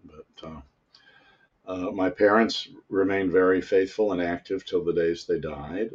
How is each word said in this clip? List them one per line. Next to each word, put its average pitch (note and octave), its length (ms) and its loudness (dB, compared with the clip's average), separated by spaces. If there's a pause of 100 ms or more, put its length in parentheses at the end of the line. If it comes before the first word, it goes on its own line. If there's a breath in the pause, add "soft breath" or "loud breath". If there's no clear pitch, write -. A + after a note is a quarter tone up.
But, - 420 -20
uh, D#2 140 -16 (1040 soft breath)
uh, F#2 240 -6
my F#2 180 0
parents G#2 600 2 (200)
remained G2 420 0
very F#2 300 4
faithful G2 500 0
and F2 100 -2
active F2+ 440 -6
till F2 180 -4
the E2+ 100 -2
days E2 320 -2
they E2+ 140 -2
died. D#2 560 -8